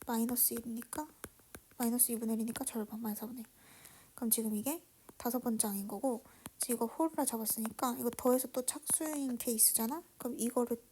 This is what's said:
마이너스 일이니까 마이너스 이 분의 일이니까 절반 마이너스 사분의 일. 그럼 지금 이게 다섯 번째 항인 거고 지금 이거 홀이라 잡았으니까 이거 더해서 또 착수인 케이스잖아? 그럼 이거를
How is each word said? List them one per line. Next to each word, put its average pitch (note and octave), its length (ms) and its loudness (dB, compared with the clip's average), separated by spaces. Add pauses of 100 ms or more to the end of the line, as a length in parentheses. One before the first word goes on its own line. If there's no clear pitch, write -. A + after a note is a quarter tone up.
마이너스 A#3 500 2
일이니까 A#3+ 520 -6 (680)
마이너스 A#3+ 340 4
이 A3+ 80 -2
분의 A3+ 160 0
일이니까 A3+ 300 -2
절반 A3 360 -6
마이너스 G#3+ 200 -4
사분의 A#3+ 220 -10
일. - 40 -18 (680)
그럼 A#3 160 -2
지금 A3 240 2
이게 C4+ 300 -2 (340)
다섯 B3 220 0
번째 A3+ 280 2
항인 G3+ 200 -4
거고 A3+ 360 -2 (360)
지금 - 160 0
이거 A#3 100 0
홀이라 D#4+ 400 0
잡았으니까 A3+ 760 -2
이거 A#3 160 0
더해서 B3+ 340 4
또 B3+ 140 -2
착수인 C#4+ 760 -2
케이스잖아? A#3 640 2 (160)
그럼 B3 200 -2
이거를 A#3+ 380 0 (140)